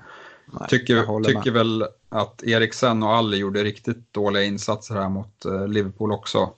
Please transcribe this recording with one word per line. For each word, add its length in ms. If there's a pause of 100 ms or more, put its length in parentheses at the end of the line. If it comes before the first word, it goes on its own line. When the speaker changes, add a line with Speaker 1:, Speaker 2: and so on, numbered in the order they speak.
(600)
Speaker 1:
Nej, 80
Speaker 2:
Tycker, 280
Speaker 1:
jag 100
håller 280
med. 80
Speaker 2:
tycker 120
väl 320 (220)
att 340
Eriksen 600
och 80
Ali 260
gjorde 280
riktigt 480
dåliga 300
insatser 520
här 140
mot, 360
eh, 240
Liverpool 440
också. 260 (200)